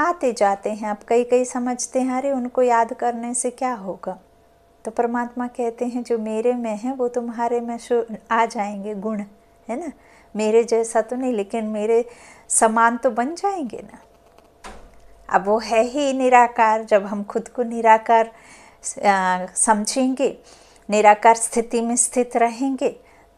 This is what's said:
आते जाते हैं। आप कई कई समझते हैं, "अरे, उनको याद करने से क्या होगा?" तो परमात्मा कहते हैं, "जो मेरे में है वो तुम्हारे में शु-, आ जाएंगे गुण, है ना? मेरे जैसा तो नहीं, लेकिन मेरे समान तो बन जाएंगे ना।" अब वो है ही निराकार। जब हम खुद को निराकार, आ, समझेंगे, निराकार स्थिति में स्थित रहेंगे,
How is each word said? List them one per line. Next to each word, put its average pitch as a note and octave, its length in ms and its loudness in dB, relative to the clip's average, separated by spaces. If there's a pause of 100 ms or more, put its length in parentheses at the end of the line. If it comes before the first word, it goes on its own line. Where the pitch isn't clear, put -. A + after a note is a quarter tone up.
आते D#4 320 0
जाते G3+ 380 0
हैं। G#3+ 180 -6
आप G#3 160 -8
कई A#3+ 200 2
कई B3 200 2
समझते B3 560 -4
हैं, B3+ 140 -2
"अरे, C#4 160 -2
उनको B3+ 320 -2
याद A#3 320 2
करने A#3+ 400 -4
से B3 160 -4
क्या B3+ 220 -4
होगा?" F#3+ 460 -10 (640)
तो A3 60 -10
परमात्मा A#3+ 560 -4
कहते A#3+ 380 -6
हैं, B3 180 -4
"जो A#3 160 -2
मेरे A3 360 -2
में A3+ 220 -4
है B3 180 -6
वो B3 140 -2
तुम्हारे A#3+ 520 -4
में A#3 180 -8
शु-, A3+ 360 -2 (160)
आ A3+ 160 4
जाएंगे G#3 480 -6
गुण, G#3 280 -6 (460)
है B3 120 -6
ना? D#4+ 120 -8 (440)
मेरे A3 280 4
जैसा A3+ 360 0
तो A#3 160 -4
नहीं, B3+ 160 -2
लेकिन G#3+ 320 -4
मेरे A3 440 0 (400)
समान A3+ 480 2
तो B3 140 0
बन A#3+ 240 -2
जाएंगे F4 420 -4
ना।" - 220 -16 (1300)
अब F#3 160 2
वो G#3+ 120 2
है A3 240 0
ही C4+ 300 -2
निराकार। A#3+ 720 2
जब G#3 220 2
हम G3+ 180 -8
खुद - 240 -6
को - 140 -6
निराकार, A3+ 680 4 (760)
आ, F#3 400 2
समझेंगे, B3+ 920 0 (520)
निराकार G#3 440 8
स्थिति A#3 460 -2
में A#3 160 -2
स्थित A#3+ 400 0
रहेंगे, A#3 640 0 (380)